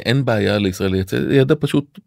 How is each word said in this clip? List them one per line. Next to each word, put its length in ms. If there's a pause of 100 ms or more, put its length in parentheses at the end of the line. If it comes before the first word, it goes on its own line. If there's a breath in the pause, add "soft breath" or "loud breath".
אין 200
בעיה 320
לישראל 340
לייצא 240 (160)
ידע, 280
פשוט 480